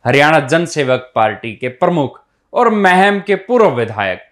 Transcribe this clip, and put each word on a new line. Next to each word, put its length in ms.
हरियाणा 340
जनसेवक 760
पार्टी 400
के 120
प्रमुख 520
और 180
महम 480
के 180
पूर्व 340
विधायक 600